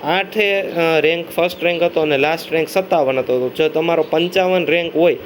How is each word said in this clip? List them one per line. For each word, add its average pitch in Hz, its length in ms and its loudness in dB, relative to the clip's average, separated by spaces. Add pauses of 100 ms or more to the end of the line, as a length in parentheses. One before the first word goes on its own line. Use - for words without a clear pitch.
આઠે, 196 540 0
અ, 165 380 0
રેન્ક, 165 260 0 (100)
ફર્સ્ટ 175 280 -2
રેન્ક 170 200 0
હતો 170 180 0
અને 151 160 0
લાસ્ટ 151 360 -2
રેન્ક 156 160 0
સત્તાવન 156 500 0
હતો. 127 200 0
તો 127 240 -2
જો 156 60 2
તમારો 160 340 0
પંચાવન 180 640 0
રેન્ક 170 300 -2
હોય 160 200 4 (100)